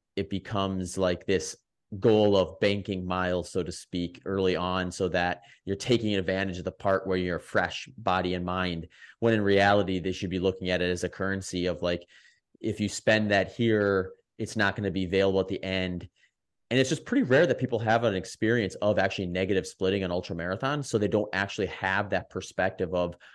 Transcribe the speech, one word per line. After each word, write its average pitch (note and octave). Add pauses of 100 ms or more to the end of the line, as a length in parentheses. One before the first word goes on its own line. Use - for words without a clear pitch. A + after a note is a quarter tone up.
(160)
it G2
becomes, F#2+
like, F2+
this F#2 (440)
goal G#2
of E2
banking G2+
miles, F2+
so F#2
to E2+
speak, -
early F#2+
on, F2+
so F#2
that F2+ (240)
you're G2
taking A2
advantage F#2+
of E2+
the F2
part F#2+
where F#2
you're F2+
fresh -
body F#2
and F2+
mind, F2+ (340)
when A#2
in G#2+
reality, G2
they F#2
should F#2
be F2+
looking F#2
at F2+
it F2+
as F2
a F2+
currency F#2+
of, E2+
like, F2 (560)
if G#2+
you G#2
spend G#2+
that F#2+
here, G2+ (260)
it's A2
not G2+
gonna G2
be F#2
available F#2+
at F#2+
the G2
end. F#2 (640)
And B2
it's B2+
just -
pretty B3+
rare D3
that B2+
people A#2+
have A2+
an G#2+
experience G#2+
of G2+
actually G2
negative F#2
splitting F#2+
on F2+
ultra F2
marathons, C3
so A2
they G#2
don't G#2
actually G2
have G2
that F#2
perspective F#2
of, F2 (180)